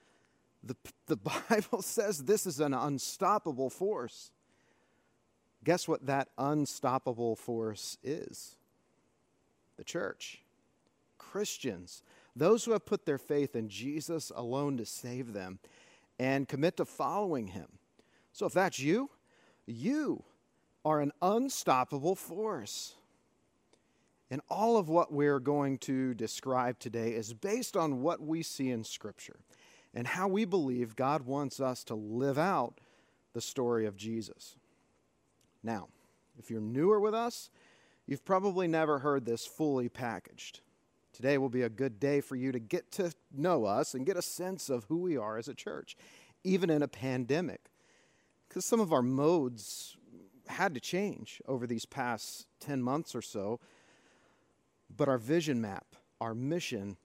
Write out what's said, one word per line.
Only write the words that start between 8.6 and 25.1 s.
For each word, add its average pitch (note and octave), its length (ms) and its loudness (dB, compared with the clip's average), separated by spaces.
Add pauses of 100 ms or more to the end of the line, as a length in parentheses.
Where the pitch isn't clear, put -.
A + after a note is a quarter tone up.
The D#3 60 -16
church. - 580 -8 (760)
Christians. - 840 -6 (360)
Those G3+ 260 6
who A3+ 60 2
have G#3 160 2
put - 180 -2
their C#3 140 2
faith D3 380 0
in A2 120 -2
Jesus C3+ 640 -6
alone C3+ 420 -2
to A2 100 -4
save B2 460 -8
them F#2+ 260 -8 (640)
and C3+ 280 2
commit D3+ 280 0
to E3 80 0
following C#3+ 640 -2
him. F2 180 -10 (640)
So G3+ 140 -2
if D#3 60 -2
that's F3+ 260 2
you, F3+ 320 2 (560)
you F#3 560 -2 (640)
are D3+ 160 4
an C#3+ 200 0
unstoppable F3 920 2
force. F3 800 -6 (1400)
And C3+ 180 -6
all A3+ 280 4
of F3+ 120 2
what E3 240 4